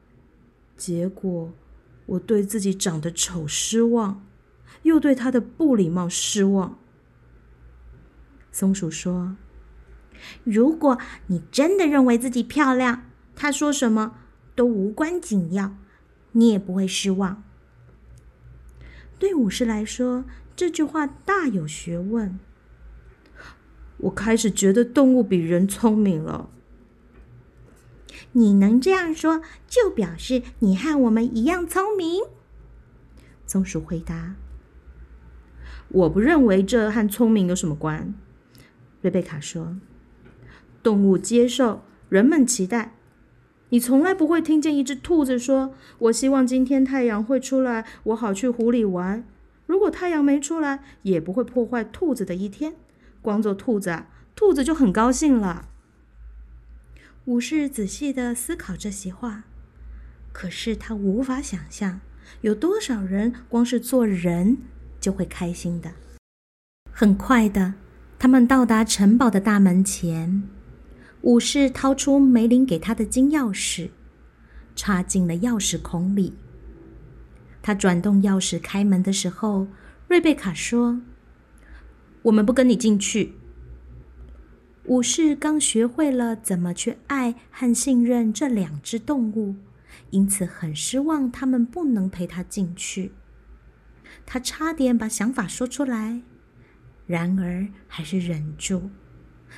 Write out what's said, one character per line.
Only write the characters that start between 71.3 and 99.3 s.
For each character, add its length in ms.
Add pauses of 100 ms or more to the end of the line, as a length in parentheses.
士 320
掏 240
出 240
梅 280
林 200
给 120
他 160
的 100
金 260
钥 200
匙， 400 (840)
插 280
进 260
了 60
钥 200
匙 260
孔 360
里。 180 (1300)
他 120
转 260
动 220
钥 140
匙 220
开 240
门 200
的 100
时 160
候， 400 (400)
瑞 120
贝 140
卡 180
说 480 (1200)
：“我 80
们 120
不 80
跟 160
你 60
进 240
去。” 360 (1500)
武 160
士 340
刚 240
学 260
会 240
了 240
怎 240
么 160
去 220 (100)
爱 300 (140)
和 220
信 320
任 280
这 160
两 340
只 160
动 320
物， 240 (560)
因 160
此 180
很 300
失 240
望 320
他 160
们 180
不 200
能 260
陪 160
他 160
进 320
去。 380 (1160)
他 140
差 320
点 240
把 120
想 240
法 140
说 200
出 180
来， 380 (840)
然 320
而 300 (180)
还 160
是 160
忍 380
住， 340 (680)